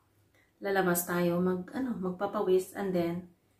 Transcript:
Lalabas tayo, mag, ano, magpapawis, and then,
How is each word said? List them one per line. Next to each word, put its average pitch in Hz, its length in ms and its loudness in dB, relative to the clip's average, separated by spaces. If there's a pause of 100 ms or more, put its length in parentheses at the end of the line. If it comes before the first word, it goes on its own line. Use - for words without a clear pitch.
(600)
Lalabas 185 480 2
tayo, 175 320 2
mag, 185 320 2
ano, 247 240 -4
magpapawis, 185 800 0
and 196 160 -2
then, 175 400 -2 (280)